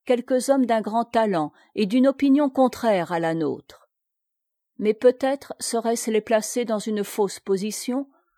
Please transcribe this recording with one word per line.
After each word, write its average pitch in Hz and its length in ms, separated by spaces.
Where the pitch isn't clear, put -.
quelques 254 440
hommes 269 160
d'un 226 160
grand 226 240
talent 196 460
et 214 100
d'une 254 220
opinion 277 420
contraire 226 600
à 170 80
la 165 160
nôtre. - 540
Mais 208 160
peut-être 262 640
serait-ce 233 500
les 214 120
placer 220 440
dans 214 140
une 208 240
fausse 202 360
position, 214 680